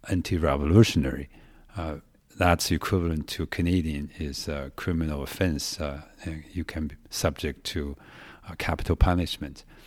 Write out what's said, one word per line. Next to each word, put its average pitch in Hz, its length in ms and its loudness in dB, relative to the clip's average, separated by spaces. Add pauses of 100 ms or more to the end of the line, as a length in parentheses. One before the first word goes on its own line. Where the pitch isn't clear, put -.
anti-revolutionary. 76 1200 4 (480)
Uh, 80 200 -6 (400)
that's 87 340 4
equivalent 82 560 0
to - 180 -4
Canadian 78 720 0
is 71 300 -6
a 71 280 -6
criminal 80 460 -2
offense. 73 580 -2
Uh, 73 220 -6 (220)
and 78 280 -8
you 85 120 -4
can 78 240 -6
be - 80 -10 (140)
subject - 560 -4
to, 71 300 -6 (540)
uh, 85 80 -12
capital - 380 0
punishment. 85 680 2 (240)